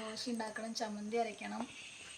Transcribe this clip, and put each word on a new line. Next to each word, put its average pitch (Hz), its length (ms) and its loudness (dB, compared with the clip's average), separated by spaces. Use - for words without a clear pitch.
ദോശ 220 180 -2
ഉണ്ടാക്കണം, 220 460 0
ചമ്മന്തി 214 420 2
അരയ്ക്കണം, 214 420 0